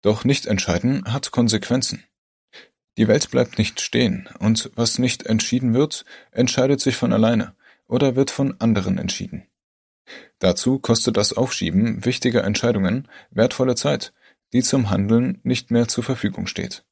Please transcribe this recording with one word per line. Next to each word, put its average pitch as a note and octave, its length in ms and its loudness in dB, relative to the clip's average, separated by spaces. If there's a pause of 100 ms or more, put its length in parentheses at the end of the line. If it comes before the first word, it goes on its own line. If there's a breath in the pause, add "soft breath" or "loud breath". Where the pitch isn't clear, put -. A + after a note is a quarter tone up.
Doch G#2+ 200 2
Nichtentscheiden F#2+ 880 0
hat C3+ 200 -4
Konsequenzen. A#2+ 720 0 (960 loud breath)
Die A2 100 4
Welt B2+ 220 2
bleibt B2 260 0
nicht - 240 -2
stehen, G#2+ 480 -2 (100)
und A2 360 0
was A#2 240 0
nicht B2 240 -2
entschieden A#2+ 500 0
wird, C#3+ 320 0 (260 loud breath)
entscheidet C3+ 520 2
sich B2+ 120 2
von - 200 0
alleine A2+ 420 2 (300 soft breath)
oder B2 300 0
wird C3+ 140 2
von - 300 -4
anderen G2+ 380 2
entschieden. - 480 -8 (920 loud breath)
Dazu G#2 380 0
kostet - 380 0
das G2+ 160 2
Aufschieben G#2 720 0
wichtiger A#2+ 400 0
Entscheidungen G#2+ 640 0 (220 loud breath)
wertvolle B2+ 440 0
Zeit, - 380 -4 (400 soft breath)
die B2 100 2
zum A#2+ 280 0
Handeln A2+ 520 2
nicht - 280 -2
mehr A#2 180 2
zur - 160 -4
Verfügung F#2+ 420 -4
steht. - 460 -10